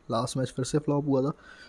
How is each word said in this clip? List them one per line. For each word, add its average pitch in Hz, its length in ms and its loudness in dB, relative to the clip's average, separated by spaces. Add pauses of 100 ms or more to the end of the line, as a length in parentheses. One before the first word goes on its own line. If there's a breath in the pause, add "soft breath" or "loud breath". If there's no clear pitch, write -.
(120)
लास्ट 120 260 -2
मैच 127 180 -2
फिर 131 100 -2
से - 120 0
फ्लॉप 147 300 0
हुआ 135 140 4
था, 139 120 0 (360 loud breath)